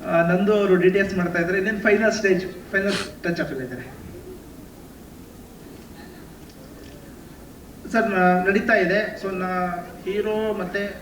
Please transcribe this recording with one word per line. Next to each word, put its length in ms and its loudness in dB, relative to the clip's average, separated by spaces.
ಆ, 240 4
ನಂದು 220 4
ಅವರು 220 6
ಡಿ 140 6
ಟಿ 100 2
ಎಸ್ 180 0
ಮಾಡ್ತಾ 220 0
ಇದ್ದಾರೆ. 180 0
ಇನ್ನೇನು 220 0
ಫೈನಲ್ 320 6
ಸ್ಟೇಜ್, 340 2
ಫೈನಲ್ 520 -2
ಟಚ್ 160 0
ಅಪ್ 120 -2
ಇದ್ದಾರೆ. 300 -8
ಸರ್, 180 2
ನಾ-, 400 6
ನಡೀತಾ 240 4
ಇದೆ. 500 2
So, 120 -4
ನಾ-, 760 -4
ಹೀರೋ 420 0
ಮತ್ತೆ 320 -4